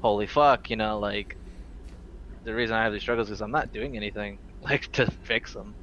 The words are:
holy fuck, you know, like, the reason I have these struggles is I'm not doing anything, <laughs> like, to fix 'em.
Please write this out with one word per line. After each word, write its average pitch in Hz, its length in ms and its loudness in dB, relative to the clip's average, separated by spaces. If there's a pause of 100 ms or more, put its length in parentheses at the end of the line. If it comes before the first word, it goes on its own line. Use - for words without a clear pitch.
holy 104 260 4
fuck, 143 420 6
you 113 80 0
know, 107 220 0
like, 104 360 -2 (1080)
the 110 100 -4
reason 113 220 2
I 110 60 6
have 110 100 4
these 101 80 -2
struggles 117 280 2
is 104 120 -6
I'm 107 100 -4
not 147 220 0
doing 120 240 -6
anything, 104 400 -6 (140)
<laughs> - 100 -16
like, - 320 -2
to 117 180 4
fix - 440 -2
'em. 104 280 -12